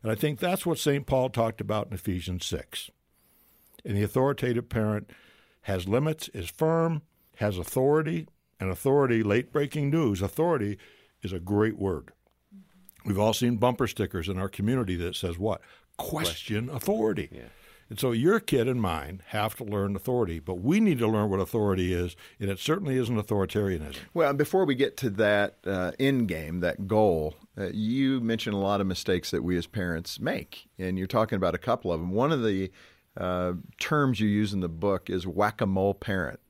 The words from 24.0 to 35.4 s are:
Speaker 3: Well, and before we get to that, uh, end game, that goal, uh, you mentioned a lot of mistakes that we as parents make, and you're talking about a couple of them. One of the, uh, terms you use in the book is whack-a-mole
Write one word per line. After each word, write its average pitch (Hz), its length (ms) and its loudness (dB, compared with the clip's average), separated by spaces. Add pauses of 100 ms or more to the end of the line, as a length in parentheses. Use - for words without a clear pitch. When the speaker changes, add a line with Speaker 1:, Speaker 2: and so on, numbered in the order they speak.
Speaker 3:
Well, 156 160 4
and 139 80 0
before 185 260 4
we 143 120 2
get 131 220 0
to 127 120 -2
that, 104 560 4
uh, 92 340 0
end 131 300 2
game, 80 320 -4
that 87 260 -2
goal, 92 480 4 (220)
uh, 98 160 -6
you 127 480 0
mentioned 113 340 -2
a 98 40 0
lot 98 200 2
of 98 80 2
mistakes 90 440 -2
that 69 120 -2
we 90 140 2
as 85 100 -2
parents 87 540 -6
make, - 480 -8 (100)
and 92 180 -2
you're 92 80 -2
talking 110 300 0
about 90 180 2
a 85 40 -2
couple 117 340 -2
of 80 80 0
them. 87 120 -4
One 123 200 2
of 143 120 0
the, 95 280 0 (460)
uh, 90 360 -2 (240)
terms 135 440 2
you 107 80 4
use 104 240 2
in 95 80 0
the 87 80 -2
book 90 400 -2
is 90 180 -2
whack-a-mole 98 680 2